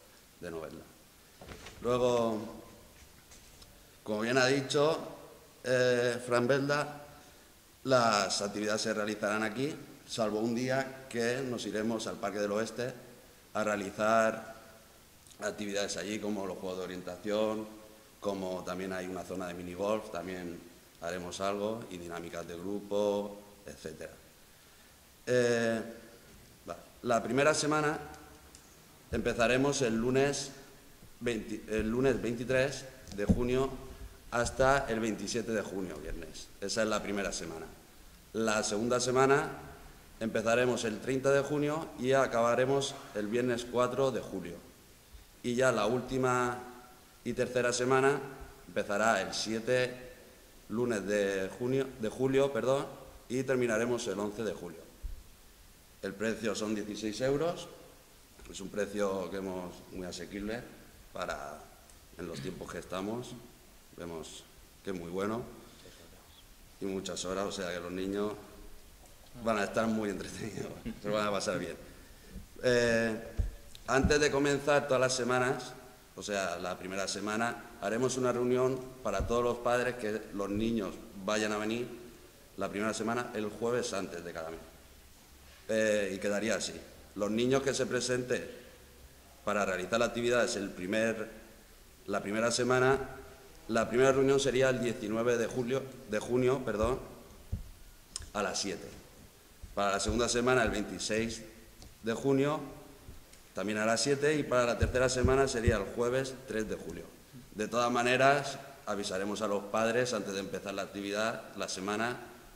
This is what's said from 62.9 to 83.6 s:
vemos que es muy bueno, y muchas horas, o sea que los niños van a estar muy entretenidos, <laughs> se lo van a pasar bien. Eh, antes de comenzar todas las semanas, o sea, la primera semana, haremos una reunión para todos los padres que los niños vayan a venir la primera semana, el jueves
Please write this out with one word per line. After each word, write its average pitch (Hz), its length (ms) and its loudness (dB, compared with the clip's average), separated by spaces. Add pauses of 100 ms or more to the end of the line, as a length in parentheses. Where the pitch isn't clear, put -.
vemos 85 480 -12 (400)
que 98 60 -6
es 92 80 -4
muy 85 120 -10
bueno, 104 320 -2 (1400)
y 98 60 -4
muchas 95 380 -4
horas, 95 200 -2
o 92 80 -4
sea 90 200 -4
que 87 80 -6
los 87 120 -8
niños 98 400 -2 (1120)
van 110 140 2
a 101 60 2
estar 110 220 2
muy 110 240 2
entretenidos, 95 600 -6 (120)
<laughs> 113 180 -8
se 104 60 -6
lo 104 60 0
van 107 120 2
a 104 40 2
pasar 95 280 0
bien. 82 180 -6 (840)
Eh, 117 580 4 (640)
antes 139 340 6
de 147 100 4
comenzar 143 560 4
todas 127 140 4
las 127 140 4
semanas, 127 580 0 (440)
o 95 60 -12
sea, 95 360 0
la 90 200 -4
primera 92 300 -4
semana, 107 560 -2 (160)
haremos 120 360 0
una 123 160 2
reunión 123 460 2 (240)
para 98 240 0
todos 120 160 2
los 120 160 2
padres 123 380 2
que 107 240 -2 (140)
los 98 160 -2
niños 104 440 0 (300)
vayan 107 280 2
a 107 60 0
venir 113 280 -2 (720)
la 95 120 -2
primera 104 240 0
semana, 117 420 -2
el 107 140 -2
jueves 117 440 -2